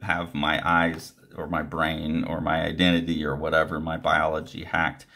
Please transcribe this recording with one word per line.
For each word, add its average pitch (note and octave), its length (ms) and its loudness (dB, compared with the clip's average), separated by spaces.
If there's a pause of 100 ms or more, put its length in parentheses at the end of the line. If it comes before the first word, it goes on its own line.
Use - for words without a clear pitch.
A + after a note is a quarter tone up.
have E2+ 320 -2
my D2+ 280 0
eyes E2+ 500 0 (220)
or D#2+ 120 -8
my D#2+ 160 -2
brain D#2+ 600 -2
or E2 160 -4
my D#2+ 220 0
identity E2 640 2
or C#2 100 -2
whatever, D#2+ 440 0
my D#2+ 180 -4
biology D#2 680 0
hacked. - 520 -2